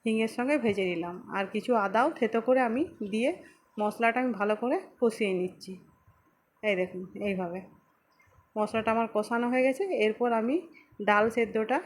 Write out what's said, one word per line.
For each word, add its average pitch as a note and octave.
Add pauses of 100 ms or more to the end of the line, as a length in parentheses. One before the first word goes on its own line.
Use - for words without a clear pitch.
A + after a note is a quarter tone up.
হিংয়ের A3
সঙ্গে C4
ভেজে G3+
নিলাম। F3 (200)
আর G3
কিছু G#3+
আদাও G#3+
থেতো A3+
করে B3+
আমি A#3+ (280)
দিয়ে A#3 (460)
মশলাটা A3+
আমি B3+
ভালো G3+
করে B3 (200)
কষিয়ে A3+
নিচ্ছি। F#3 (920)
এই G#3+
দেখুন, F#3 (200)
এইভাবে F#3 (960)
মশলাটা A3
আমার A3+
কষানো A#3
হয়ে B3+
গেছে। C4+ (200)
এরপর A3
আমি A3+ (440)
ডাল G#3
সেদ্ধটা A3+